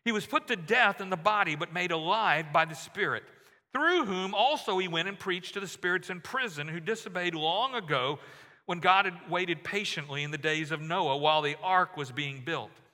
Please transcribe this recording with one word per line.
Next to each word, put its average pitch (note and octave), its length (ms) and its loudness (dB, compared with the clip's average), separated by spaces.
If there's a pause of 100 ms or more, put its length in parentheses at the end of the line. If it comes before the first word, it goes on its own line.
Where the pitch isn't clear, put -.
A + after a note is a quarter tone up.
He A#3 80 0
was G#3 120 -2
put D#4 220 -2
to A#3+ 80 0
death G3 460 2
in F#3+ 80 -8
the F#3 80 0
body, F#3+ 380 2
but D#3+ 180 -6
made F3+ 180 -2
alive D#3+ 600 2
by D#3+ 100 6
the D#3+ 120 -4
Spirit, C#3 480 -4 (480)
through D#4+ 340 2
whom F#3+ 280 -4
also A3 460 2
he F#3 80 0
went E3 220 0
and G3+ 100 -10
preached F3+ 340 -4
to G3+ 60 -4
the G3 80 -8
spirits F3+ 420 -2
in F3+ 120 -8
prison F3+ 460 -4
who E3 120 -6
disobeyed F3+ 560 -4
long F#3+ 400 0
ago D3 440 -2 (460)
when F3 140 -2
God F#3 260 6
had F3 240 -6
waited F3 340 -2
patiently D3 600 -4
in D3 80 -6
the D#3 60 -6
days D#3 340 0
of D3+ 100 -4
Noah D#3+ 360 0
while D#3 240 6
the D3 200 0
ark F#3 360 2
was C3+ 140 -6
being C#3 320 -6
built. C3 280 -4 (220)